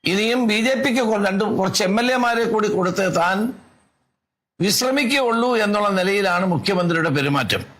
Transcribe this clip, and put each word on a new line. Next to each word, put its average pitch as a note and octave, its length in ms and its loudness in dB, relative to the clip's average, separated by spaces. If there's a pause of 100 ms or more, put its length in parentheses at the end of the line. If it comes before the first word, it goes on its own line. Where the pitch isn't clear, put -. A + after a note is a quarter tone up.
ഇനിയും A3 420 0
ബി G#3+ 140 0
ജെ C4 140 0
പിക്ക് C4 260 0
കൊ-, G#3+ 260 0
രണ്ട് G3 160 0
കുറച്ച് F#3+ 400 -2
എം G3+ 160 0
എൽ B3 120 0
എമാരെ A#3+ 320 0
കൂടി G#3+ 240 0
കൊടുത്ത് F3+ 480 -2
താൻ F#3+ 380 0 (1080)
വിശ്രമിക്കുകയുള്ളൂ B3 960 0
എന്നുള്ള G#3 320 0
നിലയിലാണ് F#3+ 560 0
മുഖ്യമന്ത്രിയുടെ E3+ 640 0
പെരുമാറ്റം. C3+ 560 -2 (140)